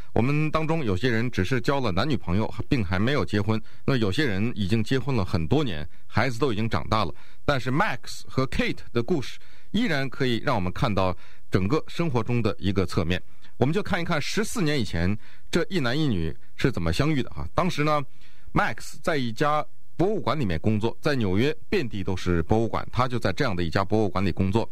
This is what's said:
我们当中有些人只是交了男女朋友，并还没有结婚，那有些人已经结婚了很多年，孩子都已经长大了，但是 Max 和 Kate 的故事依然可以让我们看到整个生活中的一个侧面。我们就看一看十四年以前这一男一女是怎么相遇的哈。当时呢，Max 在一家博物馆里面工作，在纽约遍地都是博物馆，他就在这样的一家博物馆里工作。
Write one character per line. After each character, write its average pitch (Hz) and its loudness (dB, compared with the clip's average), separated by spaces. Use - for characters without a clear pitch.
我 110 4
们 147 2
当 160 0
中 160 0
有 98 2
些 113 0
人 117 0
只 101 0
是 120 0
交 139 0
了 120 0
男 95 0
女 151 2
朋 87 -2
友， 107 0
并 120 2
还 92 0
没 120 2
有 117 0
结 101 2
婚， 110 0
那 135 2
有 107 2
些 156 0
人 107 0
已 101 0
经 110 2
结 131 0
婚 131 0
了 113 2
很 82 0
多 139 4
年， 82 -2
孩 120 2
子 113 -2
都 127 0
已 - -2
经 110 0
长 73 -2
大 101 2
了， 78 -2
但 143 2
是 123 -2
Max 160 -2
和 131 0
Kate - 0
的 117 2
故 170 0
事 - -4
依 220 2
然 143 0
可 131 0
以 120 2
让 139 0
我 113 2
们 90 0
看 113 0
到 92 2
整 95 2
个 147 0
生 170 -2
活 120 0
中 120 0
的 104 0
一 95 0
个 95 2
侧 90 0
面。 85 0
我 120 2
们 147 2
就 202 0
看 190 0
一 170 -2
看 170 0
十 - 0
四 220 -2
年 147 2
以 117 0
前 92 0
这 165 2
一 95 0
男 127 0
一 156 2
女 82 0
是 - 2
怎 95 -2
么 82 2
相 139 2
遇 135 0
的 - -4
哈。 73 -4
当 175 2
时 147 0
呢， 151 2
Max 175 -2
在 170 0
一 120 -2
家 147 0
博 170 2
物 208 0
馆 143 0
里 139 0
面 85 0
工 110 2
作， 113 0
在 151 2
纽 98 2
约 135 2
遍 170 0
地 104 -4
都 95 0
是 87 2
博 110 4
物 113 2
馆， - -2
他 123 2
就 123 -2
在 104 0
这 147 0
样 113 0
的 87 0
一 85 0
家 98 2
博 104 2
物 101 2
馆 92 0
里 92 2
工 95 2
作。 104 2